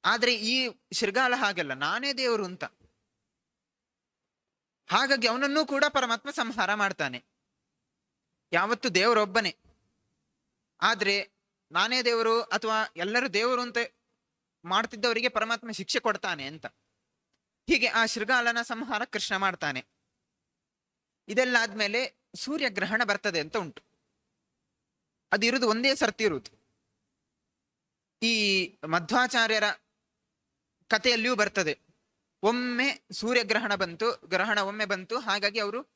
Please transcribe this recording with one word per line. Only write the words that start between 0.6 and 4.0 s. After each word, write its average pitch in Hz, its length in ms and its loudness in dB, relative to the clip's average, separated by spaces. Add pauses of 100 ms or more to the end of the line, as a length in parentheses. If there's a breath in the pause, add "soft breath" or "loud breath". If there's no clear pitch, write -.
ಶೃಗಾಲ 247 420 2
ಹಾಗಲ್ಲ, 180 380 -2
ನಾನೇ 202 400 -2
ದೇವರು 233 320 0
ಅಂತ. 180 180 -10 (2250)